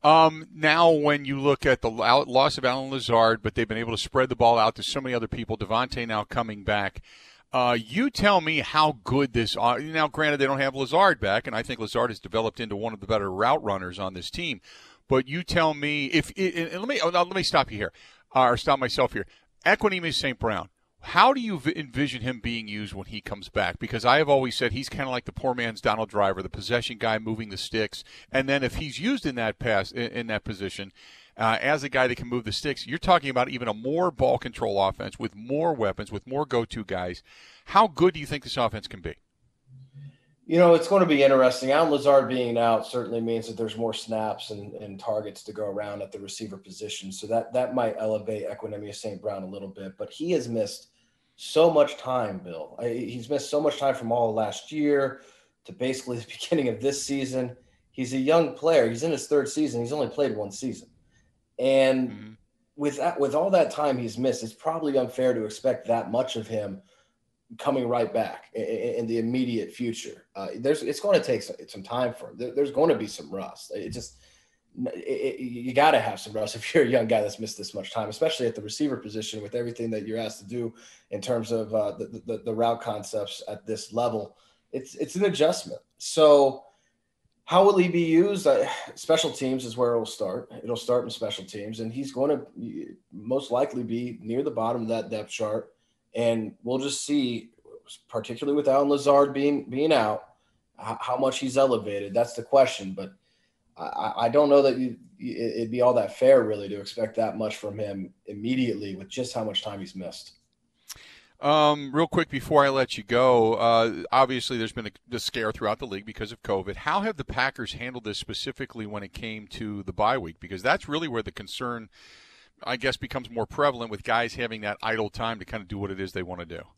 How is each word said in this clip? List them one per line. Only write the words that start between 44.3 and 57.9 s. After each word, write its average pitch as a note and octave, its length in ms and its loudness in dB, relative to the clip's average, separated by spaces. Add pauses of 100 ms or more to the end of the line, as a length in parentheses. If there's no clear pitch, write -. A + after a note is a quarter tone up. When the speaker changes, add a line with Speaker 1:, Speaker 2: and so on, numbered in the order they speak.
Speaker 2:
and, G#2 260 -12
and G2+ 240 -14
targets G#2+ 440 -6
to G#2+ 100 -14
go G#2+ 120 -6
around G2+ 360 -6
at G2 100 -12
the G#2+ 80 -12
receiver G2 380 -12
position. G2 540 -14
So G#2 160 -14
that, A#2 260 -2
that B2+ 220 -2
might A2+ 240 0
elevate G#2+ 500 -4
Equanimeous G#2 460 -12
Saint G2 260 -10
Brown G2+ 220 -6
a F#2 40 -10
little G2 200 -12
bit, F#2+ 300 -14
but - 120 -10
he E3 220 -6
has C3+ 160 0
missed A2 400 -4 (480)
so D#3+ 340 4
much D3 280 2
time, A2+ 420 -4
Bill. E2 400 -12
I, A#2+ 80 -4
he's A#2+ 420 -8
missed D3 220 -4
so D3 100 0
much D3+ 160 0
time C#3 160 0
from A#2 180 -4
all A#2 220 2
last G#2+ 380 -4
year C#3+ 500 0 (440)
to - 80 -16
basically B2+ 440 -4
the A2+ 100 -8
<laughs> - 140 -16
beginning C#3+ 280 0
of G#2+ 120 -4
this C#3 220 -2
season. B2+ 520 -4 (360)